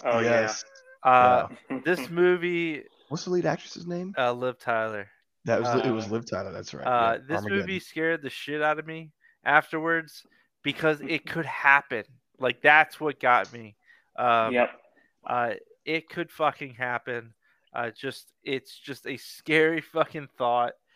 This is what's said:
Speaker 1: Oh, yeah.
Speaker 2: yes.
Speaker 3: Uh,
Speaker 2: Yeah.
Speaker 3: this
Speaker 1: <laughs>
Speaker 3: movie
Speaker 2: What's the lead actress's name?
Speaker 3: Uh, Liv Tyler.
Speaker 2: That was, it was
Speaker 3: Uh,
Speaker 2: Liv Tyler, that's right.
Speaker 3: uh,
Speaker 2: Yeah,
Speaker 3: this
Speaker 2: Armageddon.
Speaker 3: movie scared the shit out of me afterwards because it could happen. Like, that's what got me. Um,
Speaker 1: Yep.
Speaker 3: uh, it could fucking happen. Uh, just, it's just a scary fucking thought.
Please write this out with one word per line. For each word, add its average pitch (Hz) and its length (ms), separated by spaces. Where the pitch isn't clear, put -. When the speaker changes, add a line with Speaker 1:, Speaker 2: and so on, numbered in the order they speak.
Speaker 1:
Oh, 120 140
yeah. 117 240
Speaker 2:
yes. 110 220
Speaker 3:
Uh, 127 420
Speaker 2:
Yeah. 131 140
Speaker 3:
this 165 260
Speaker 1:
<laughs> - 0
Speaker 3:
movie 170 720
Speaker 2:
What's 160 160
the 180 60
lead 175 160
actress's 170 400
name? 180 320
Speaker 3:
Uh, 123 140
Liv 123 260
Tyler. 110 500
Speaker 2:
That 117 160
was, 120 80
it 123 60
was 110 160
Speaker 3:
Uh, 107 60
Speaker 2:
Liv 113 140
Tyler, 98 240
that's 95 220
right. - 100
Speaker 3:
uh, 117 280
Speaker 2:
Yeah, - 140
Speaker 3:
this 156 100
Speaker 2:
Armageddon. 202 220
Speaker 3:
movie 185 220
scared 160 420
the 135 60
shit 147 320
out 151 200
of 156 60
me 160 260
afterwards 160 840
because 151 360
it 143 240
could 160 220
happen. 135 560
Like, 123 220
that's 151 360
what 147 220
got 117 320
me. 110 240
Um, 117 380
Speaker 1:
Yep. 120 160
Speaker 3:
uh, 120 300
it 160 240
could 170 240
fucking 143 420
happen. 120 580
Uh, 117 180
just, - 420
it's 135 340
just - 300
a 131 120
scary 160 640
fucking 151 460
thought. 120 360